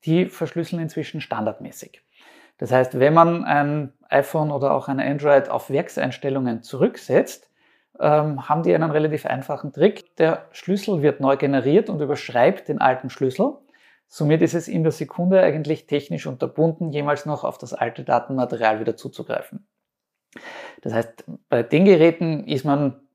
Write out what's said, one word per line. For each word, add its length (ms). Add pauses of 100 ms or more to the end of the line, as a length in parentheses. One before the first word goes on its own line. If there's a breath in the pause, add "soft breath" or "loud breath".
die 220
verschlüsseln 540
inzwischen 380
standardmäßig. 840 (560 soft breath)
Das 140
heißt, 280
wenn 140
man 300
ein 500 (160)
iPhone 420
oder 220
auch 140
ein 120
Android 500
auf 200
Werkseinstellungen 920
zurücksetzt, 840 (500)
ähm, 480
haben 160
die 100
einen 180
relativ 340
einfachen 480
Trick. 420
Der 360
Schlüssel 500
wird 180
neu 160
generiert 540
und 100
überschreibt 720
den 100
alten 300
Schlüssel. 480 (500 soft breath)
Somit 340
ist 140
es 120
in 160
der 100
Sekunde 480
eigentlich 460
technisch 380
unterbunden, 680
jemals 340
noch 180
auf 140
das 160
alte 300
Datenmaterial 760
wieder 160
zuzugreifen. 720 (1120 loud breath)
Das 120
heißt, 320 (240)
bei 140
den 220
Geräten 600
ist 180
man 380 (140)